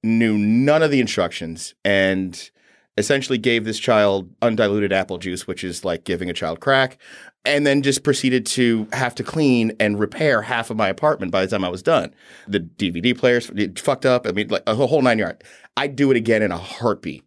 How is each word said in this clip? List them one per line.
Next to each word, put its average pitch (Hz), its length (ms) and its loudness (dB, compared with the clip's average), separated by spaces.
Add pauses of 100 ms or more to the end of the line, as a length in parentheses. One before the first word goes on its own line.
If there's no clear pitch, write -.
knew 113 380 2
none 127 420 4
of 156 80 2
the 139 100 2
instructions, 87 760 -4 (100)
and 95 640 0 (480)
essentially 131 400 0
gave 113 260 0
this 110 140 -6
child 101 500 2 (140)
undiluted 104 500 0
apple 92 280 -2
juice, 90 260 -8
which 92 180 -8
is 90 220 -8
like 85 180 -4
giving 90 280 -4
a - 20 -6
child 82 260 -6
crack, 135 380 0 (480)
and 143 220 2
then 139 160 2
just 135 200 2
proceeded 131 420 2
to 117 480 0
have 123 200 -2
to - 100 -8
clean 123 560 2
and 104 200 0
repair 113 420 0
half 117 300 -4
of 110 60 -6
my 107 100 2
apartment 95 440 -2
by 95 140 2
the 92 60 -6
time 98 120 -2
I 90 60 -2
was 92 140 -8
done. 143 300 0 (340)
The 98 120 0
D 87 300 -4
V 85 120 -6
D 123 120 2
players, 123 380 0
it 101 260 -4
fucked - 280 -2
up. 127 200 2
I 107 60 -2
mean, 101 160 -2
like, - 180 -2
a 110 100 0
whole 135 260 2
nine 120 180 2
yards. - 240 -6 (320)
I'd 139 200 -4
do 135 140 2
it 127 80 4
again 110 240 2
in 101 100 0
a 85 60 -4
heartbeat. 90 680 -4